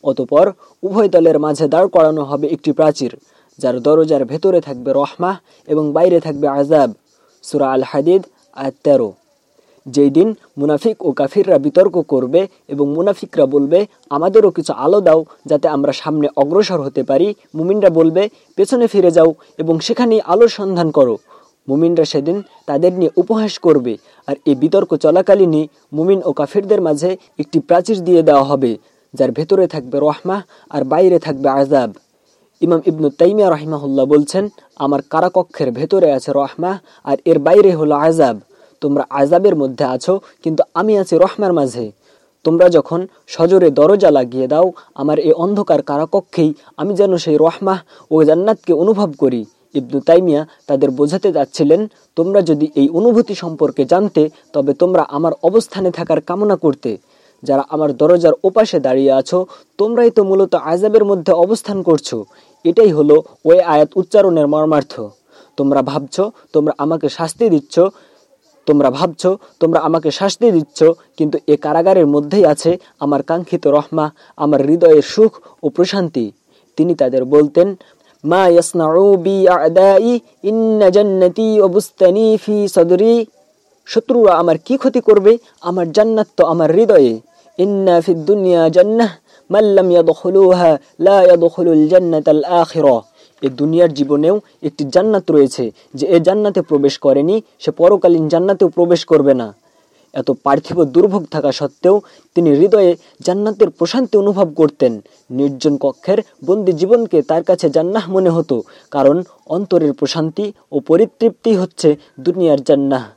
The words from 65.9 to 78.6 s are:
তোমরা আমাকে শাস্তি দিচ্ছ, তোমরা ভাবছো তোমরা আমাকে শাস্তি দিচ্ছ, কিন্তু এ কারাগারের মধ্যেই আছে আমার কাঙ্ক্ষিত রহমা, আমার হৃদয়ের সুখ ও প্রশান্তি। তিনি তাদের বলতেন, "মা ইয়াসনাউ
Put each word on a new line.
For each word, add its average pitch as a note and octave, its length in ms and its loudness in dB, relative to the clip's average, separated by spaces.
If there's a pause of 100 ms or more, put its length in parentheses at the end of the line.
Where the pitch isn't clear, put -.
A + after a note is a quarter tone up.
তোমরা D3+ 260 0
আমাকে D#3 300 -4
শাস্তি E3+ 420 -4
দিচ্ছ, D#3 300 0 (840)
তোমরা C#3+ 240 2
ভাবছো F3 480 -4 (220)
তোমরা E3 200 0
আমাকে D#3+ 300 -2
শাস্তি G3 400 -2
দিচ্ছ, D#3+ 340 -2 (320)
কিন্তু D3+ 300 -2
এ D3 100 2
কারাগারের E3 500 2
মধ্যেই D3 380 0
আছে E3 340 0 (220)
আমার C#3+ 220 -2
কাঙ্ক্ষিত E3 440 -4
রহমা, D3+ 440 -2 (260)
আমার D3 260 0
হৃদয়ের D#3 400 4
সুখ - 380 0 (220)
ও D#3 60 -4
প্রশান্তি। E3 640 -4 (440)
তিনি E3 180 0
তাদের C3 300 -2
বলতেন, D3+ 500 2 (500)
"মা F3+ 240 2
ইয়াসনাউ E3+ 680 2